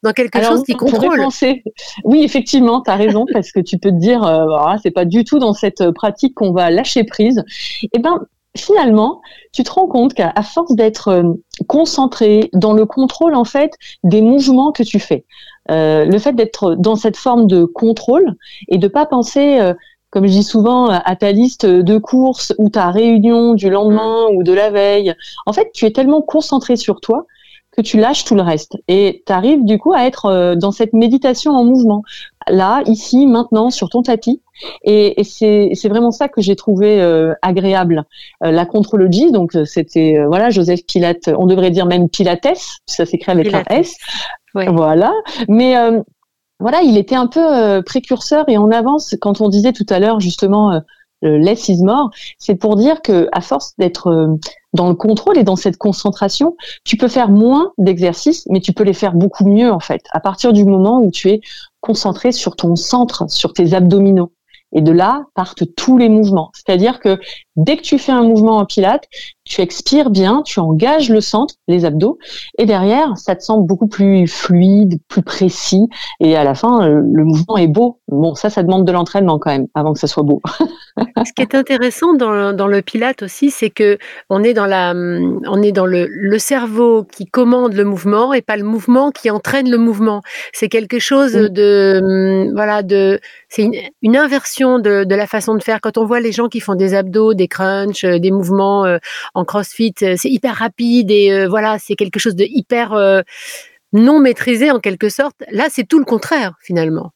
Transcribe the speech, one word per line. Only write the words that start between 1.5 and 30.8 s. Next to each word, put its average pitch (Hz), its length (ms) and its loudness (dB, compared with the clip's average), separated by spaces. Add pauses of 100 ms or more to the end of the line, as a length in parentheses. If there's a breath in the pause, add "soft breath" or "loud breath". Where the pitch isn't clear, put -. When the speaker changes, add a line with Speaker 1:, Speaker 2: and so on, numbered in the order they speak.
Speaker 2:
Oui, 294 220 2
effectivement, 254 560 0
t'as 196 160 -2
raison, 214 320 0
<laughs> 349 40 -6
parce 202 200 -4
que 196 80 -2
tu 175 180 -4
peux 196 120 0
te 175 100 2
dire, 226 240 2
euh, 160 200 2 (140)
ah, 156 240 0
c'est 170 80 0
pas 180 140 -2
du 190 180 0
tout 294 160 0
dans 233 140 0
cette 190 400 -2
pratique 214 420 -4
qu'on 196 180 -2
va 175 160 0
lâcher 220 360 0
prise. 220 400 0 (500 loud breath)
Eh 240 60 0
ben, 320 180 -2 (380)
finalement, 269 640 2 (320 loud breath)
tu 262 100 -4
te - 80 -6
rends 370 160 0
compte 254 280 0
qu'à, 170 200 -2
à 208 80 0
force 330 320 -2
d'être, 220 360 0
euh, 180 120 2 (520)
concentré 247 760 2
dans 208 200 2
le 214 120 4
contrôle, 269 500 0
en 240 100 2
fait, 302 280 -2 (320 loud breath)
des 190 160 4
mouvements 262 520 4
que 247 100 -4
tu 214 160 -2
fais, 139 260 -4 (460 loud breath)
euh, 156 340 2
le 180 140 2
fait 277 160 0
d'être 214 400 -2
dans 214 220 0
cette 214 200 -2
forme 240 300 2
de 180 180 4
contrôle 226 680 0 (340 loud breath)
et 180 100 0
de 190 100 2
pas 294 180 0
penser, 277 540 0
euh, 180 120 2 (380 loud breath)
comme 196 160 0
je 190 60 4
dis 202 100 4
souvent, 233 460 2
à 180 260 0
ta 202 160 -2
liste 233 340 0
de 180 340 4
courses 254 600 -2
ou 214 100 2
ta 196 220 0
réunion 233 640 4
du 196 160 0
lendemain 220 640 0
Speaker 1:
Mm. 196 40 2
Speaker 2:
ou 180 60 0
de 175 100 2
la 202 180 2
veille. 202 440 0 (320 loud breath)
En 214 60 -4
fait, 415 200 0
tu - 140 -2
es 214 60 2
tellement 269 280 2
concentré 294 540 -2
sur 220 260 -4
toi 269 260 -4 (440 soft breath)
que - 100 -4
tu 220 180 -2
lâches 247 260 0
tout 240 100 -2
le 196 80 2
reste. 160 300 -4 (160)
Et 190 380 0
t'arrives 233 380 0
du 208 140 2
coup 311 140 0
à 285 140 2
être, 254 200 -4
euh, 180 300 2
dans 196 160 -2
cette 220 200 -2